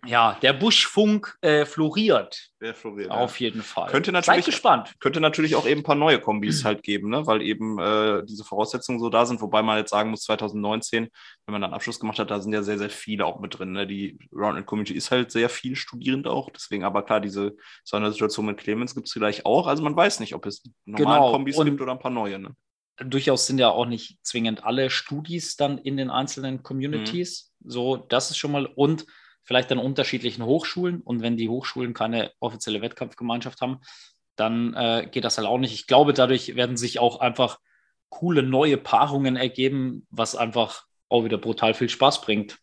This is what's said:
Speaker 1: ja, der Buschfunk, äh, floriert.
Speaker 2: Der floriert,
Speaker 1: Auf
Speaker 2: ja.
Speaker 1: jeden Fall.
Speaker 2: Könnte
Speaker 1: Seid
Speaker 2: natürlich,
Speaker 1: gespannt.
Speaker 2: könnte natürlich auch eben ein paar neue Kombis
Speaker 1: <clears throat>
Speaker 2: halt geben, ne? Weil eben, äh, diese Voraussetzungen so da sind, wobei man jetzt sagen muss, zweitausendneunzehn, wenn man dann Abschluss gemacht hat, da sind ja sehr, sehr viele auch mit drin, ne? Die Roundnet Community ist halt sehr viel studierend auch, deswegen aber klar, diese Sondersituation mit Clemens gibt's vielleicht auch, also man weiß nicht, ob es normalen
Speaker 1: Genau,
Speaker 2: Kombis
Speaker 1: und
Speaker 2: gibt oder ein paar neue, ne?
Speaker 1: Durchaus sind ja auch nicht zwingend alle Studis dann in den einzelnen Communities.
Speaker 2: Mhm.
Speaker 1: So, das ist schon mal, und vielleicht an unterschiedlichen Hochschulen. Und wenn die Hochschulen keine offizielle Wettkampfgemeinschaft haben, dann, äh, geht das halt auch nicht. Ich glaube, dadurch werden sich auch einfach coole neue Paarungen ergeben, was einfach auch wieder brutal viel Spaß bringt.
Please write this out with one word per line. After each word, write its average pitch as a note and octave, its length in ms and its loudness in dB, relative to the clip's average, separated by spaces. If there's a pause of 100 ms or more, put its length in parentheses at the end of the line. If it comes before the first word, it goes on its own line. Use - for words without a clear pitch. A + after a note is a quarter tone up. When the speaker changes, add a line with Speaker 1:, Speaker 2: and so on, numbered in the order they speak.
Speaker 1:
ja, A#2 360 4
der C3 100 6
Buschfunk, G#3 880 2
äh, D3+ 260 4
floriert. D#3 840 0 (100)
Speaker 2:
Der A2+ 120 -8
floriert, G2+ 380 -10
Speaker 1:
Auf A#2 300 -2
Speaker 2:
ja. A#2+ 60 0
Speaker 1:
jeden A2 160 -4
Fall. - 280 -6
Speaker 2:
Könnte E3+ 220 0
Speaker 1:
Seid F3+ 140 2
Speaker 2:
natürlich, - 200 4
Speaker 1:
gespannt. - 540 2
Speaker 2:
könnte C#3+ 200 0
natürlich D#3 360 2
auch - 100 2
eben D3 140 2
ein D3 40 -8
paar D3+ 120 2
neue D3 240 4
Kombis G#2+ 440 0
Speaker 1:
<clears throat> - 0 -
Speaker 2:
halt G#2+ 180 0
geben, G#2 280 -4
ne? D3+ 160 -2
Weil A2 160 2
eben, G#2+ 360 -4
äh, G#2+ 460 0
diese G#2+ 200 -14
Voraussetzungen A2+ 560 -4
so A#2 100 -2
da A#2 160 6
sind, A#2+ 140 -2
wobei G#2+ 220 0
man A2 140 2
jetzt G#2+ 140 -2
sagen G#2+ 200 0
muss, A2 120 -8
zweitausendneunzehn, A2 840 -4 (360)
wenn G#2 80 -12
man G#2 80 -6
dann G2 140 -4
Abschluss - 260 -8
gemacht A2 180 -6
hat, A2 120 -4
da G#2 100 -4
sind G#2+ 120 -6
ja G#2+ 100 -2
sehr, G#2 160 -4
sehr G2+ 120 -6
viele G2+ 360 -4
auch F2 140 -6
mit - 180 -12
drin, F#2+ 140 -8
ne? G2 140 -4
Die G2 320 -8 (140)
Roundnet G2 340 -4
Community G#2+ 280 -6
ist - 160 -6
halt B2 220 0
sehr A#2 160 2
viel C3 280 -6
studierend C3 500 -4
auch, C3 240 -4
deswegen - 340 -8
aber G2+ 200 0
klar, A2 160 2
diese G2+ 360 -4 (280)
Sondersituation G#2+ 600 -2
mit G#2 120 -4
Clemens A2+ 360 -4
gibt's - 180 -10
vielleicht G#2+ 340 -2
auch, C#3 200 4
also D3 160 0
man D3 140 -2
weiß F3+ 240 4
nicht, G#2 140 -8
ob - 120 -10
es - 160 -10 (240)
normalen A2 340 4
Speaker 1:
Genau, B2+ 120 8
Speaker 2:
Kombis C3+ 240 0
Speaker 1:
und D#3 100 4
Speaker 2:
gibt C#3+ 140 0
oder B2+ 120 -4
ein B2+ 60 -8
paar B2+ 120 -6
neue, G#2 280 -4
ne? G2 160 -14 (440)
Speaker 1:
Durchaus C3 480 2
sind C3 120 0
ja B2 100 8
auch A2+ 180 4
nicht A#2 360 -8
zwingend A2+ 420 -4
alle B2+ 260 0
Studis D#3 680 -6
dann C#3+ 220 0
in C#3 180 -4
den C3 140 -2
einzelnen C3 520 -4
Communities. C#3+ 1000 -6
Speaker 2:
Mhm. - 100 -20
Speaker 1:
So, B2 260 0
das - 340 -2
ist - 80 -4
schon D3 140 -4
mal, C#3 140 -2
und D3 400 0 (380)
vielleicht B2 280 2
an B2 60 2
unterschiedlichen B2 680 -2
Hochschulen. E3+ 560 0
Und A#2+ 220 -4
wenn A#2 140 0
die A2+ 120 -2
Hochschulen B2 460 -4
keine A2+ 460 -2
offizielle A#2 420 -4
Wettkampfgemeinschaft A#2+ 800 -8
haben, B2+ 180 -4 (560)
dann, A#2 400 0
äh, A#2 360 0
geht B2 140 -4
das A#2 140 0
halt G#2+ 80 -2
auch A#2+ 120 2
nicht. B2+ 140 -2
Ich - 140 -12
glaube, C#3+ 260 8
dadurch B2+ 440 2
werden B2 200 0
sich A#2+ 220 -4
auch A#2+ 220 2
einfach B2 380 0 (500)
coole E3 340 2
neue C3 340 4
Paarungen C#3 600 2
ergeben, C3 760 -2
was - 240 -2
einfach A2+ 500 -2 (240)
auch A#2+ 160 4
wieder A2 140 0
brutal A2 360 0
viel A#2+ 140 0
Spaß - 320 4
bringt. G#2 420 -2